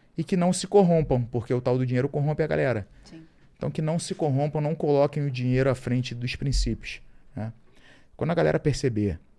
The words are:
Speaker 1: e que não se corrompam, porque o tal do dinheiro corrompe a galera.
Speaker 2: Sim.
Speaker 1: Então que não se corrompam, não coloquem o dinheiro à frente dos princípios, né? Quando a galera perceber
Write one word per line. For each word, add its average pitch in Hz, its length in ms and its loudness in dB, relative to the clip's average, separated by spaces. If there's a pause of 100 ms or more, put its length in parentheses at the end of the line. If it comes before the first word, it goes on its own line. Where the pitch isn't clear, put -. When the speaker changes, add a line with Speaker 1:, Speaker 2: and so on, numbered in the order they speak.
(180)
Speaker 1:
e 165 60 -2
que 190 140 0
não 180 160 4
se 185 120 -6
corrompam, 165 580 4
porque 117 300 -4
o 127 80 0
tal 127 160 2
do 127 80 0
dinheiro 123 240 0
corrompe 147 320 -2
a 156 60 0
galera. 139 400 0 (160)
Speaker 2:
Sim. 160 200 -20 (340)
Speaker 1:
Então 147 120 -4
que 151 120 -4
não 160 180 0
se - 160 -6
corrompam, 147 460 0
não 151 140 -2
coloquem 147 480 2
o 143 80 -2
dinheiro 127 380 2
à 123 60 2
frente 123 400 -4
dos 120 200 -6
princípios, - 680 -2 (340)
né? 110 160 -8 (640)
Quando 160 160 -2
a 165 40 -2
galera 156 240 2
perceber 104 600 0 (200)